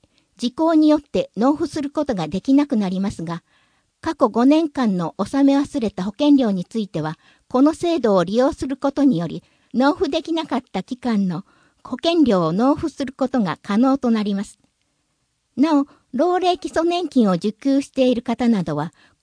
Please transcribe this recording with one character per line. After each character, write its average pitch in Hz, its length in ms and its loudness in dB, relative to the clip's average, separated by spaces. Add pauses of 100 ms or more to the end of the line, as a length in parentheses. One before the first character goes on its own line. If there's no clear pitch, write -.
(360)
時 247 160 -4
効 320 220 0
に 311 140 6
よ 302 100 4
っ - 20 -12
て - 340 -4
納 254 200 2
付 294 120 -4
す 320 140 -6
る 285 100 -6
こ 302 140 -2
と 262 100 -4
が 165 140 -4
で 180 140 -6
き 269 100 0
な 285 140 4
く 277 100 -2
な 202 140 0
り 185 100 -4
ま 196 100 -2
す - 120 -10
が、 170 200 -8 (600)
過 320 120 -4
去 262 140 2
五 220 160 0
年 311 240 4
間 220 300 -2
の 165 180 -4
納 269 260 -2
め 277 140 4
忘 285 240 -2
れ 220 100 -2
た 180 140 -8
保 214 60 -6
険 294 260 4
料 247 140 2
に 185 160 -4
つ - 120 -8
い 208 100 -4
て 165 120 -6
は、 156 180 -8 (300)
こ 254 140 0
の 302 100 4
制 339 280 -2
度 214 160 2
を 175 60 4
利 190 140 -4
用 262 160 2
す 311 140 -8
る 269 100 -6
こ 277 160 -4
と 294 100 -2
に 254 160 4
よ 170 80 -4
り、 156 160 -10 (300)
納 269 220 2
付 302 160 -2
で 320 120 -2
き 320 120 -6
な 311 100 -2
か 277 140 -4
っ - 120 -8
た 185 120 -6
期 - 160 -10
間 214 280 -2
の 175 200 -6 (360)
保 - 200 -12
険 330 220 2
料 190 220 2
を 160 60 -2
納 247 220 2
付 320 160 -6
す - 120 -8
る 269 120 -8
こ 254 140 -2
と 254 120 -2
が 170 220 -2
可 202 160 -2
能 269 180 4
と 247 140 -2
な 220 120 0
り 208 120 -4
ま 196 100 -4
す。 - 140 -20 (1000)
な 285 240 2
お、 285 60 -2 (260)
老 349 260 0
齢 359 200 0
基 - 80 -10
礎 320 160 -4
年 349 260 -2
金 220 220 2
を 185 40 2
受 208 180 -2
給 277 280 0
し - 80 -4
て 254 200 0
い 254 60 2
る 233 60 -4
方 233 300 -2
な 202 120 2
ど 156 140 -6
は、 151 160 -6 (300)